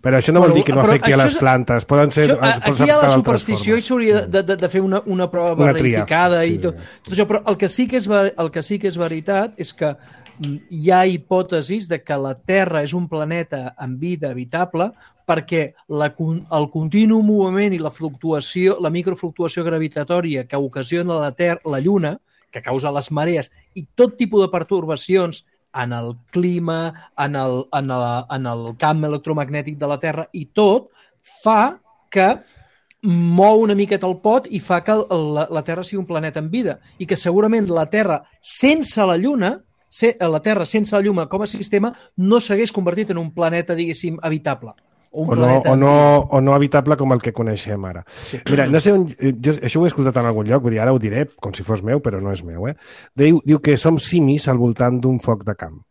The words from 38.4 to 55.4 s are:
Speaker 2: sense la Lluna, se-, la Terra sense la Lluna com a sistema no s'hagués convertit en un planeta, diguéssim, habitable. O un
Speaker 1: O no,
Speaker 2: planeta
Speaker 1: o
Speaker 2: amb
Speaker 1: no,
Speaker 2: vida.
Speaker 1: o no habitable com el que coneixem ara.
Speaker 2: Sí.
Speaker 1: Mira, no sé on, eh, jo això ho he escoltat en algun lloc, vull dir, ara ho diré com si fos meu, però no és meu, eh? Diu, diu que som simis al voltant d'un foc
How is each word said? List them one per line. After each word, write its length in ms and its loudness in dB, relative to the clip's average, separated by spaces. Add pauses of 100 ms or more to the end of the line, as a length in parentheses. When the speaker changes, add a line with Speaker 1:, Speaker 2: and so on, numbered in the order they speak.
Speaker 2:
sense 640 0
la 100 2
Lluna, 380 0 (340)
se-, 320 0
la 240 0
Terra 240 0
sense 280 -2
la 60 2
Lluna 240 0
com 160 -4
a 60 -6
sistema 440 -2 (240)
no 240 4
s'hagués 360 -2
convertit 380 -2
en 80 -4
un 100 -8
planeta, 420 -2
diguéssim, 480 -6
habitable. 520 -6 (380)
O 120 -6
un 80 -2
Speaker 1:
O 20 4
no, 80 2
Speaker 2:
planeta 280 4
Speaker 1:
o 40 6
Speaker 2:
amb 80 4
Speaker 1:
no, 120 6
Speaker 2:
vida. 320 6 (100)
Speaker 1:
o 40 6
no 140 4
habitable 420 2
com 200 0
el 80 -2
que 100 -4
coneixem 500 -4
ara. 220 -12
Speaker 2:
Sí. 400 -14
Speaker 1:
Mira, 240 2
no 80 4
sé 160 4
on, 140 2 (100)
eh, 140 2 (100)
jo 160 2
això 220 0
ho 60 4
he 40 4
escoltat 300 0
en 80 2
algun 180 0
lloc, 160 2
vull 140 0
dir, 80 0
ara 100 4
ho 80 2
diré 220 -2 (160)
com 160 -8
si 100 -12
fos 160 -2
meu, 220 -2
però 180 -4
no 80 -4
és 160 -8
meu, 220 -8
eh? 80 -10 (400)
Diu, 280 4
diu 140 4
que 180 2
som 220 0
simis 480 0
al 140 0
voltant 420 0
d'un 160 0
foc 300 -2